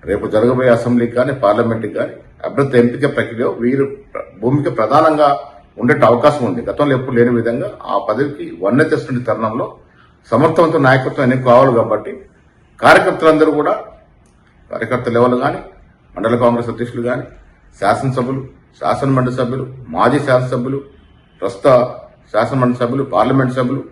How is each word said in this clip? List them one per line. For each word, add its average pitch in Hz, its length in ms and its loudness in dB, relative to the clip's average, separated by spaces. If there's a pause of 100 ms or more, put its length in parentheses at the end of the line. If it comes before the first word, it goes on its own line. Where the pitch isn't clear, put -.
రేపు 101 240 -2
జరగబోయే 123 420 4
అసెంబ్లీకి 120 420 0
కానీ, 127 160 0 (100)
పార్లమెంట్కి 110 540 0
కానీ 147 160 -6 (340)
అభ్యర్థి 131 340 0
ఎంపిక 120 240 0 (100)
ప్రక్రియలో 117 340 -4 (140)
వీరు 135 220 0 (280)
ప్ర-, - 120 -10 (160)
భూమిక 135 260 0 (120)
ప్రధానంగా 147 500 2 (520)
ఉండే 123 120 2 (160)
అవకాశం 123 400 2
ఉంది. 117 200 -6
గతంలో 143 280 0
ఎప్పుడు 127 200 -4
లేని 120 220 4
విధంగా 120 300 -4 (240)
ఆ - 20 -2 (120)
పదవికి 143 400 -4 (160)
వన్నె 226 260 2
తెస్తున్న 131 400 -4
తరుణంలో 110 380 -4 (640)
సమర్థవంత 160 440 2 (120)
నాయకత్వం 139 400 2
ఎన్నిక 127 240 0
కావాలి 131 280 6
కాబట్టి 107 340 -2 (720)
కార్యకర్తలందరూ 156 760 4
కూడా, 151 140 0 (1000)
కార్యకర్త 120 460 -4
లెవెల్ 123 280 2
కానీ, - 160 -4 (540)
మండల 113 280 0
కాంగ్రెస్ 117 300 0
అధ్యక్షులు 120 360 -8
కానీ, - 160 -6 (540)
శాసనసభ్యులు, 127 640 -2 (380)
శాసనమండలి 135 600 -2
సభ్యులు, 127 260 -6 (300)
మాజీ 131 300 2
శాసనసభ్యులు, 131 540 -2 (600)
ప్రస్తుత 101 260 -2 (680)
శాసనమండలి 120 500 0
సభ్యులు, 135 220 -2 (120)
పార్లమెంట్ 127 420 2
సభ్యులు 127 320 -4